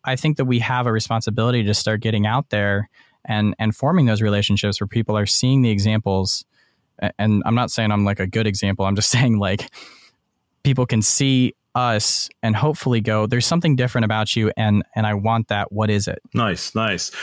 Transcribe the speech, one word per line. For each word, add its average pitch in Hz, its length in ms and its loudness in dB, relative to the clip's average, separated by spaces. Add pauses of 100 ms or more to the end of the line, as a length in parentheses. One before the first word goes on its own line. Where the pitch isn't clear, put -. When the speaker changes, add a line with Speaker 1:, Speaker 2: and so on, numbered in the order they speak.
Speaker 1:
I 131 120 -2
think 151 220 -2
that 139 80 0
we 123 140 2
have 123 280 -2
a 113 40 2
responsibility 113 720 0
to 101 100 0
start 110 280 -2
getting 107 240 0
out 123 240 -2
there 101 400 0 (360)
and, 107 340 0
and 107 160 -2
forming 160 300 2
those 107 160 2
relationships 101 580 0
where 101 80 -4
people 107 300 -2
are 104 80 0
seeing 131 360 2
the 120 100 4
examples. 101 760 0 (540)
A-, 104 200 -4
and 104 260 2
I'm 113 100 0
not 123 160 0
saying 110 200 0
I'm, 104 140 2
like, 101 140 0
a 95 80 -2
good 110 200 -2
example. 98 380 -2
I'm 98 100 0
just 107 140 0
<laughs> 120 80 2
saying, 120 220 2
like, 101 300 -2 (960)
people 127 220 2
can 110 160 0
see 131 520 2 (220)
us 120 540 0 (120)
and 110 140 0
hopefully 127 460 0
go, 107 260 0
"There's 120 180 0
something 165 300 2
different 123 300 0
about 107 280 0
you, 107 220 0
and, 104 260 2 (140)
and 110 100 0
I 107 80 0
want 110 360 0
that. 101 240 -2
What 107 160 0
is 101 180 0
it?" - 120 -6 (140)
Speaker 2:
Nice, 104 400 -2
nice. 110 380 -2 (120)